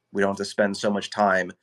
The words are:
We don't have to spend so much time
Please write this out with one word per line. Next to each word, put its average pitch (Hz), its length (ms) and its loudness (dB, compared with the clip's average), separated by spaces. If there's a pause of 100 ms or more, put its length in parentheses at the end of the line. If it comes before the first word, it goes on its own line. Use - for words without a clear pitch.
(120)
We 101 100 0
don't 98 100 4
have 101 60 -4
to 101 80 -4
spend 101 300 0
so 107 140 -2
much 101 200 -4
time 95 540 2